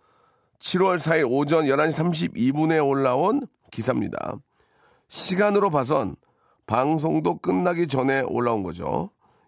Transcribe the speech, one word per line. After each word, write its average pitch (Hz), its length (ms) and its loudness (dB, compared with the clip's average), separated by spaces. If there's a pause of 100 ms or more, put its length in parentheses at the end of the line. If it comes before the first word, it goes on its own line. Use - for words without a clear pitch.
(580)
칠월 185 400 0
사일 156 300 0
오전 147 400 2
열한 151 240 2
시 147 60 -6
삼십이 156 560 0
분에 160 260 2
올라온 139 640 2 (240)
기사입니다. 113 680 -4 (720)
시간으로 202 600 0
봐선 135 480 0 (480)
방송도 156 720 0
끝나기 180 500 0
전에 135 360 0
올라온 117 380 0
거죠. 87 500 -4 (360)